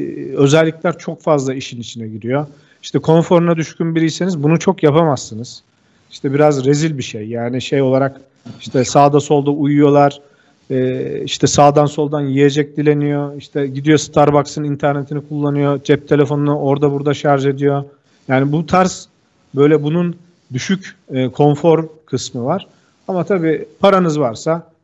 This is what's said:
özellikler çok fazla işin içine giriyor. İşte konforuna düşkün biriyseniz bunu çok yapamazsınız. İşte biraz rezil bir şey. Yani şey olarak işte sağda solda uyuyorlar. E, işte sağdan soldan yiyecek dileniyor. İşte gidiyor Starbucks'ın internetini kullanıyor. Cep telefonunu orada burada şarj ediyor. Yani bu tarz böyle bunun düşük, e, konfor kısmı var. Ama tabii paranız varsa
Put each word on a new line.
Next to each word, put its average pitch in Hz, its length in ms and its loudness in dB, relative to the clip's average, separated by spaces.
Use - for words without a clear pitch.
özellikler 160 600 2
çok - 240 -12
fazla 135 320 0
işin 131 260 -12
içine 113 280 -12
giriyor. 113 400 -4
İşte - 160 -4
konforuna 170 580 2
düşkün 165 380 -4
biriyseniz 160 480 -2
bunu 160 160 2
çok - 240 0
yapamazsınız. 143 800 0
İşte 139 220 -6
biraz 147 320 2
rezil 147 320 0
bir 123 60 -6
şey. 110 240 -12
Yani 117 340 -6
şey 139 200 -2
olarak 131 400 0
işte 127 260 -2
sağda 143 340 4
solda 143 320 0
uyuyorlar. 143 680 2
E, 131 540 -4
işte - 240 -2
sağdan 143 380 4
soldan 147 360 -4
yiyecek 143 560 0
dileniyor. 147 580 0
İşte 143 320 -6
gidiyor 139 300 2
Starbucks'ın 143 640 0
internetini 143 640 -4
kullanıyor. 143 560 -2
Cep 143 260 0
telefonunu 147 500 2
orada 143 320 0
burada 143 220 -2
şarj 139 320 0
ediyor. 143 380 0
Yani 135 240 2
bu 156 140 -2
tarz 185 420 0
böyle 147 280 4
bunun 170 320 -2
düşük, 190 420 -6
e, 127 180 -2
konfor 156 580 2
kısmı 123 400 -8
var. 175 220 -4
Ama 185 160 -4
tabii 165 420 -2
paranız 185 400 2
varsa 151 480 -4